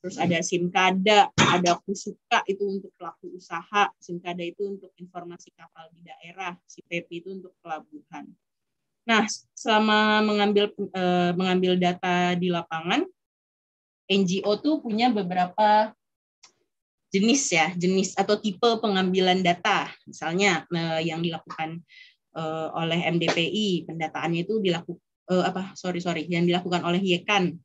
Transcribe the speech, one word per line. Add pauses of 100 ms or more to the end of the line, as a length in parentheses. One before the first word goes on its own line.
Terus
ada
SIMKADA,
ada
KUSUKA
itu
untuk
pelaku
usaha,
SIMKADA
itu
untuk
informasi
kapal
di
daerah, (140)
si
P
P
itu
untuk
pelabuhan. (800)
Nah, (320)
selama
mengambil,
eh,
mengambil
data
di
lapangan, (1040)
N
G
O
tuh
punya
beberapa (1120)
jenis (120)
ya,
jenis
atau
tipe (160)
pengambilan
data. (180)
Misalnya,
eh,
yang
dilakukan, (560)
eh,
oleh
M
D
P (100)
I, (200)
pendataannya
itu
dilaku-, (320)
eh,
apa,
sorry,
sorry,
yang
dilakukan
oleh
Yekan.